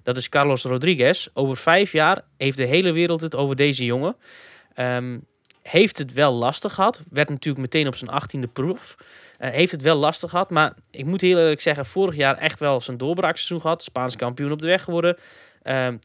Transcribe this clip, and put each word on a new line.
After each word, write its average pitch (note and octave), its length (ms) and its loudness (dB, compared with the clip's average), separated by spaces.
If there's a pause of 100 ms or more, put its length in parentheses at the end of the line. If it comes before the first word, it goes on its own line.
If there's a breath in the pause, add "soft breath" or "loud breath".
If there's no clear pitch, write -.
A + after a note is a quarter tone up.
Dat B2 140 -2
is B2 120 -4
Carlos C#3 360 2
Rodriguez. C3 680 2
Over C3+ 220 0
vijf F#3+ 360 4
jaar D#3 300 4 (140)
heeft C3+ 200 -2
de C3+ 80 0
hele E3+ 280 2
wereld E3+ 280 0
het D#3+ 160 -6
over C#3 200 0
deze C3+ 280 2
jongen." C3 320 -2 (580 loud breath)
Ehm, B2 440 -4 (440)
heeft - 360 4
het C3+ 140 -8
wel C#3 200 4
lastig A#2+ 420 -2
gehad. G3+ 260 0 (100)
Werd D3 180 0
natuurlijk C#3 340 -4
meteen D3 240 0
op C3 100 -4
zijn A#2+ 140 -12
achttiende C3+ 360 -6
prof. D3+ 500 -6 (420 loud breath)
Eh, C3 120 -6
heeft D#3+ 220 0
het D3+ 100 -8
wel D#3 140 4
lastig D3+ 340 0
gehad. F3+ 200 -2
Maar D#3 240 2 (160)
ik - 140 -12
moet F3 160 -2
heel F3+ 180 4
eerlijk D#3 220 4
zeggen, C#3+ 260 -2
vorig F#3 300 -2
jaar C#3 200 2
echt D#3 220 -4
wel C#3 220 2
zijn B2 180 -8
doorbraakseizoen E3 640 -2
gehad. D#3+ 220 -2
Spaans B2+ 340 -6
kampioen B2+ 360 -4
op D3+ 80 -6
de D#3 60 -6
weg F#3 180 2
geworden. E3+ 320 0 (460 loud breath)
Ehm, B2+ 420 -2